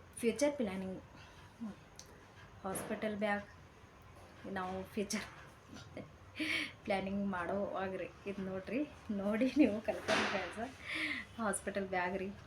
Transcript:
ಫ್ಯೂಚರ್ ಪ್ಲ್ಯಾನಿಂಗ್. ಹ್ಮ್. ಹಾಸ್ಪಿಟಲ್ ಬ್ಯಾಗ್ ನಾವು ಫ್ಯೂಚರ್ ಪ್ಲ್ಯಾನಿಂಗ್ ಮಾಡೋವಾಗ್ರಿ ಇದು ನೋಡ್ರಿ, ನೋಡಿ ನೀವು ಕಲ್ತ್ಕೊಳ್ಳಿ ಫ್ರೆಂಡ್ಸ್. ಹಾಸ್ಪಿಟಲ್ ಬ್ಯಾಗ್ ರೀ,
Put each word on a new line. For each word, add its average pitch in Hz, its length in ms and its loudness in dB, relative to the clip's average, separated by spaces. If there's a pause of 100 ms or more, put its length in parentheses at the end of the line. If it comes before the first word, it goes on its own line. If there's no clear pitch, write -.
(180)
ಫ್ಯೂಚರ್ 277 400 4
ಪ್ಲ್ಯಾನಿಂಗ್. 190 420 0
ಹ್ಮ್. - 760 -12 (920)
ಹಾಸ್ಪಿಟಲ್ 208 520 -2
ಬ್ಯಾಗ್ 202 300 2 (1080)
ನಾವು 190 300 0
ಫ್ಯೂಚರ್ 196 380 0 (1600)
ಪ್ಲ್ಯಾನಿಂಗ್ 196 440 2
ಮಾಡೋವಾಗ್ರಿ 185 840 0 (180)
ಇದು 196 180 -2
ನೋಡ್ರಿ, 190 420 0 (240)
ನೋಡಿ 208 460 4
ನೀವು 226 240 8
ಕಲ್ತ್ಕೊಳ್ಳಿ 196 440 4
ಫ್ರೆಂಡ್ಸ್. 202 480 0 (680)
ಹಾಸ್ಪಿಟಲ್ 196 480 0
ಬ್ಯಾಗ್ 185 300 2
ರೀ, 190 160 -2 (140)